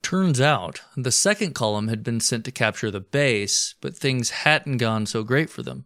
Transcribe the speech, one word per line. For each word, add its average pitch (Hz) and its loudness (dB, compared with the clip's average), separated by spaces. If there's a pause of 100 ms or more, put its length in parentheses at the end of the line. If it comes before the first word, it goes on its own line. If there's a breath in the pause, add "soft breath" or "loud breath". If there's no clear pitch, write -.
Turns 175 2
out, 110 2 (160)
the 127 -2
second 202 2
column 107 0
had 113 -4
been 117 -2
sent 113 -2
to 123 -8
capture 110 0
the 98 -6
base, 117 0
but - -8
things 127 0
hadn't 151 0
gone 110 0
so 110 -2
great 131 0
for - -12
them. 127 -10